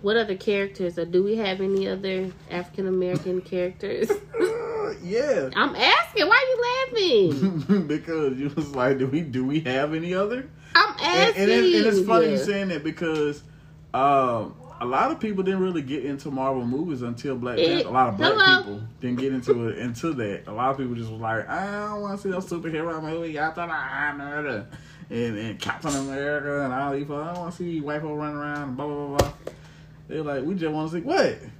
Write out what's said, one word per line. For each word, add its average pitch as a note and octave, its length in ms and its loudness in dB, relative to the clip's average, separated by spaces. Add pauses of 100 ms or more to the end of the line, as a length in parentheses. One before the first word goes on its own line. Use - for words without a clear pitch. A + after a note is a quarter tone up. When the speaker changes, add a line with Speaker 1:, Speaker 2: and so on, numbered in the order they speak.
Speaker 1:
what G#3 140 2
other G#3 200 0
characters, G3 600 -2
or E3+ 60 -2
do F3+ 200 2
we G#3 120 2
have G3 240 -2
any G3 280 2
other F#3+ 420 -2 (200)
African-American F3+ 920 -2
characters? F#3 720 -4
<laughs> G#4 40 -6 (840)
Speaker 2:
Yeah. G3 540 0
Speaker 1:
I'm C4 180 2
asking. G4 540 4
Why B4+ 640 4
you C4+ 440 4
laughing? E3+ 500 2
Speaker 2:
<laughs> - 20 -8
Because D3+ 500 0
you C#3+ 160 -2
was D3 200 -2
like, B2+ 240 4
"Do C3 100 2
we, C#3+ 120 0
do B2+ 240 -2
we D3 160 0
have C#3+ 340 0
any E3+ 200 -2
other?" G#3+ 340 -2 (280)
Speaker 1:
I'm G4+ 260 4
Speaker 2:
And, F#4 340 4
and, G4 140 4
it, F#4+ 140 6
and F4+ 100 6
it's A3 140 6
Speaker 1:
asking. G3 180 4
Speaker 2:
funny E3 240 6
you - 80 2
saying G3 300 -2
that D#3 160 -4
because, D#3 580 -2 (500)
um, B2+ 640 2 (260)
a B2 60 -4
lot D#3 240 2
of E4 80 -4
people G3+ 240 -2
didn't F#3+ 180 0
really F3+ 220 0
get C3+ 220 -4
into C#3+ 260 -6
Marvel C3 340 0
movies C3+ 380 -2
until A#2+ 340 -4
Black A#2+ 220 -2
Speaker 1:
It, D#3+ 100 6
Speaker 2:
Panther. D4+ 200 2
A A2 40 -4
lot - 180 6
of G3 60 -4
black E4 160 4
Speaker 1:
hello? F#4+ 300 6
Speaker 2:
people - 180 -8 (200)
didn't B2 180 -2
get C3+ 140 0
into B2 360 2
it, - 100 -4
into A#2+ 360 -4
that. G2+ 320 -4
A F#2+ 60 -12
lot B2 180 0
of C3+ 80 -2
people B2+ 160 -4
just A2+ 160 -6
was A2 100 -10
like, A2+ 280 -4
"I G3+ 400 -6
don't G#3+ 140 -8
wanna G3+ 160 -6
see G3+ 100 -4
no F#3 100 -2
superhero E3 640 -6
movie. D#3+ 300 -6
Y'all D3+ 200 -2
talking F3 120 -6
about D#3 260 -6
Iron C#3+ 280 -4
Man C#3+ 480 -6 (440)
and, A#2 280 -2
and G#2+ 220 -8
Captain D#3 360 -4
America C#3+ 680 -2
and B2+ 80 -2
all C#3 200 -2
these C#3+ 160 -2
folks. D3 200 -6
I F3 40 -6
don't F3 80 -6
wanna E3+ 120 -8
see E3+ 280 -4
white D3+ 220 -4
folk D3+ 160 -4
running D3 180 -4
around D3 320 -6
and B2+ 80 -6
blah, C#3+ 100 -4
blah, D3 220 -4
blah, C#3 100 -4
blah." - 140 0 (760)
They're D#3 140 -4
like, C#3 220 -4
"We F3 100 0
just D#3+ 180 0
wanna D#3 180 -2
see," E3+ 100 -4
what? C#4+ 380 2 (220)